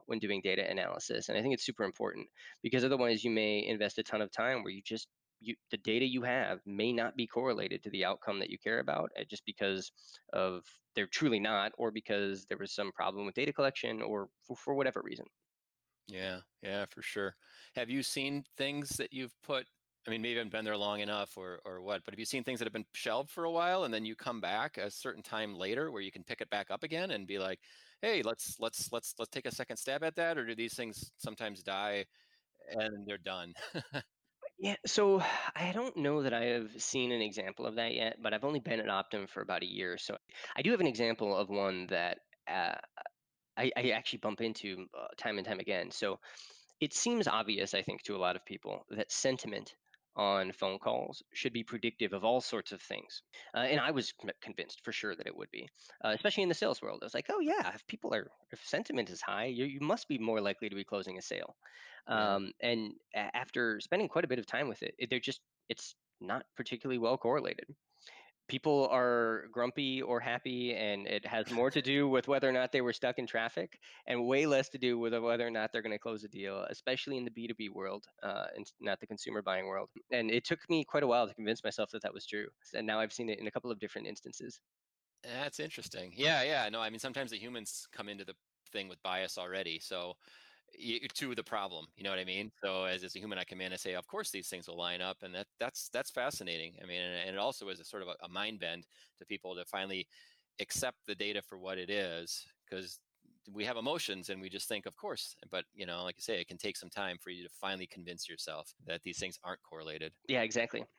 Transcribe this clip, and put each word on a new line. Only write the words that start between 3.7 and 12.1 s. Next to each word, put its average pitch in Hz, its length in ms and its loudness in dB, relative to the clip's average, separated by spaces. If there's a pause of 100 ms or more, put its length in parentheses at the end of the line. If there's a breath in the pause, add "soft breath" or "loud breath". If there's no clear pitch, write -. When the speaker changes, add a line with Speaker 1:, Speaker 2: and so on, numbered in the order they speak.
Speaker 1:
a 110 60 0
ton 107 180 0
of 101 80 -2
time 120 320 2
where 95 100 -4
you 98 120 -8
just, - 240 -4 (320)
you, 113 160 -6 (160)
the 110 60 -2
data 110 260 4
you 127 180 2
have 120 420 2
may 104 280 2
not 117 240 0
be 117 100 2
correlated 107 560 0
to 107 80 -8
the 95 140 0
outcome 98 340 0
that 95 120 -2
you 92 120 -6
care 113 160 2
about, - 400 0
uh, 107 100 -4
just - 160 -8
because 98 460 0 (420 loud breath)
of 92 300 0 (320)
they're 101 120 0
truly 117 340 4
not, 104 380 2
or 117 120 2
because 101 580 0